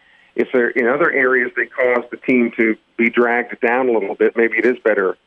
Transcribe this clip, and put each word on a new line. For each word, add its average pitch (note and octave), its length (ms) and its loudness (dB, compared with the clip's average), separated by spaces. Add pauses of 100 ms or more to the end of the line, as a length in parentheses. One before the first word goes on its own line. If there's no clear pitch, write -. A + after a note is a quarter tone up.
(340)
if A#2+ 180 -2
they're A#2+ 180 2
in A#2+ 160 0
other D3 240 0
areas, B2+ 460 0
they A#2 100 -2
cause B2 440 -2
the - 60 -12
team A#2+ 400 0
to A2 200 0 (200)
be A#2 140 0
dragged A#2 500 0
down B2 280 0
a A#2+ 40 2
little G2+ 220 -2
bit. A2 220 0
Maybe A2+ 220 0
it A2 60 2
is B2 180 2
better G2 340 0 (100)